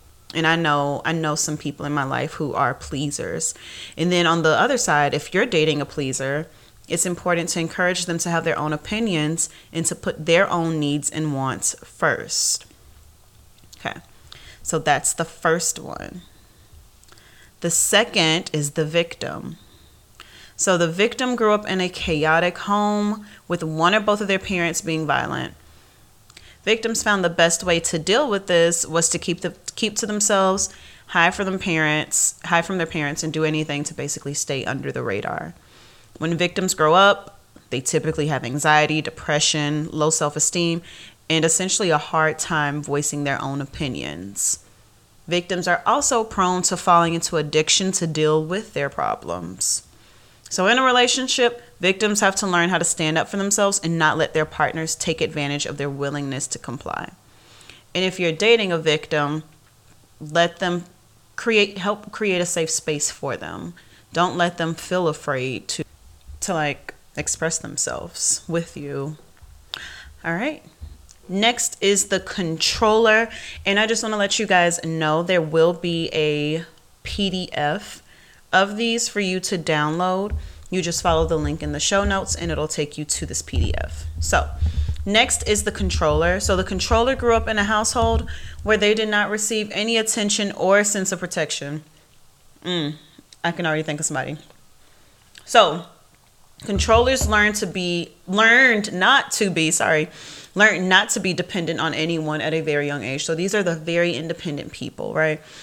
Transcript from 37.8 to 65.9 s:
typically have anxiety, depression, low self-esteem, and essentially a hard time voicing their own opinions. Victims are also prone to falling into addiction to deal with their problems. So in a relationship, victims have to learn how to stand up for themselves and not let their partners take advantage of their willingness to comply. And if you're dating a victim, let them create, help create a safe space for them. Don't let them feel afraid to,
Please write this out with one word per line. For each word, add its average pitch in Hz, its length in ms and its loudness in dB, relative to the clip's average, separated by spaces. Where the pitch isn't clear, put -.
typically 151 460 -2
have 131 160 -2
anxiety, 151 580 2
depression, 151 920 -2
low 156 200 2
self-esteem, 165 720 0
and 160 160 2
essentially 185 460 2
a 151 80 4
hard 156 400 0
time 147 460 -2
voicing 143 400 -2
their 139 180 -2
own 139 180 -4
opinions. 98 1040 -6
Victims 175 400 -2
are 175 160 2
also 240 400 2
prone 180 400 2
to 180 140 0
falling 170 380 4
into 165 220 -2
addiction 156 560 2
to 175 120 -2
deal 156 380 2
with 185 300 -6
their 143 160 -2
problems. 85 960 -4
So 185 180 2
in 240 100 6
a 262 60 4
relationship, 254 800 2
victims 202 400 2
have 196 160 4
to 202 120 -2
learn 175 220 4
how 185 80 2
to 165 60 0
stand 160 340 0
up - 120 0
for 202 80 -6
themselves 202 460 2
and 165 140 0
not 156 200 4
let 156 160 0
their 156 120 2
partners 160 500 -2
take 165 260 -2
advantage 143 440 -2
of 143 120 -8
their 143 120 -4
willingness 139 580 -4
to - 120 -8
comply. - 540 -8
And 180 80 0
if 185 160 -2
you're 170 140 2
dating 202 380 4
a 170 60 0
victim, 151 640 0
let 170 400 0
them 175 240 -2
create, 208 400 2
help 208 340 -6
create 185 300 0
a 175 40 0
safe 165 240 -2
space - 400 -2
for 131 280 -8
them. 87 360 -10
Don't 175 260 0
let 175 200 0
them 165 180 -2
feel 180 320 -2
afraid 131 640 -4
to, - 160 -6